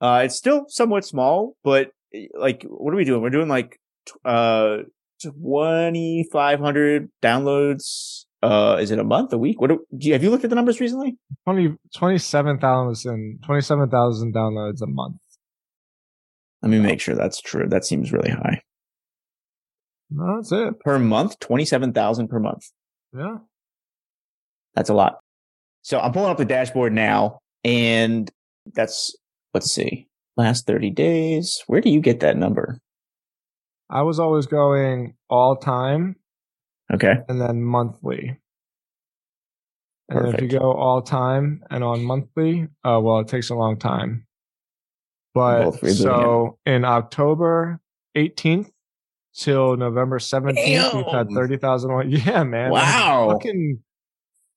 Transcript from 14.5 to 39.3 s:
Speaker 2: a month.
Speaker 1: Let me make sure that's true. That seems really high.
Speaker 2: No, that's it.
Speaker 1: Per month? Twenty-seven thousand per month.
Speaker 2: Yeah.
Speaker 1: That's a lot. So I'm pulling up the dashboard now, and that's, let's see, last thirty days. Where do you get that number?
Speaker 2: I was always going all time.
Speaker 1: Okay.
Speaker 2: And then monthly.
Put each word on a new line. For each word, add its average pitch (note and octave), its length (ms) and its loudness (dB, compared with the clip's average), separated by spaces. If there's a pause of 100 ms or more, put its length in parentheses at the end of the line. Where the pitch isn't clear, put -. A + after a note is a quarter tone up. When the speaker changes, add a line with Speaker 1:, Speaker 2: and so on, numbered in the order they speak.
Speaker 2:
a - 40 -6
month. C2+ 280 -6 (1500)
Speaker 1:
Let G#2 80 0
me A2 100 4
make G2+ 200 2
sure - 160 -4
that's - 260 -4
true. - 260 -6
That - 180 -2
seems C#2+ 260 -4
really - 200 0
high. - 300 -4 (1500)
Speaker 2:
No, F3 240 -4
that's A3 160 -6
it. A3 300 -2
Speaker 1:
Per C#3 180 0
month? A#2+ 400 0
Twenty-seven C3 540 0
thousand A2 340 0
per A#2+ 120 -4
month. - 280 -6 (480)
Speaker 2:
Yeah. F#3+ 220 -10 (1400)
Speaker 1:
That's - 160 -2
a A2 40 4
lot. G2 260 2 (640)
So C3+ 160 -2
I'm B2 120 -2
pulling F#3 200 0
up E3 60 -2
the D3 60 0
dashboard B2+ 480 0
now, G#2+ 480 0 (240)
and A#2 640 2 (440)
that's, - 420 -4 (380)
let's - 180 -2
see, - 380 -6 (260)
last A#2 320 0
thirty - 220 0
days. D#3+ 800 -2
Where D#3+ 140 2
do B3 80 2
you D3+ 120 4
get A#2+ 180 2
that - 160 2
number? G2+ 460 -2 (1080)
Speaker 2:
I C3+ 120 -2
was D#3 180 0
always D#3 280 2
going C3+ 640 2 (160)
all B2+ 260 4
time. C#3 600 -2 (760)
Speaker 1:
Okay. G2 220 4 (160)
Speaker 2:
And B2+ 100 -2
then A#2+ 240 -2
monthly. A#2+ 760 -4 (1700)